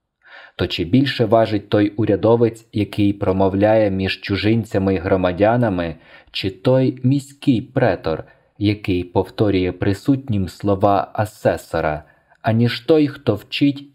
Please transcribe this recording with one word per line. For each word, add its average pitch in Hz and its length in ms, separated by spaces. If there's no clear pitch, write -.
То 92 120
чи - 160
більше 127 420
важить 110 440
той 104 200
урядовець, 110 840
який 101 400
промовляє 98 800
між 95 300
чужинцями 101 720
й - 20
громадянами, 92 1000
чи - 180
той 127 540
міський 135 580
претор, 90 640
який 101 460
повторює 92 680
присутнім 98 760
слова 101 640
асесора, 82 920
аніж 113 380
той, 151 280
хто 117 280
вчить, - 600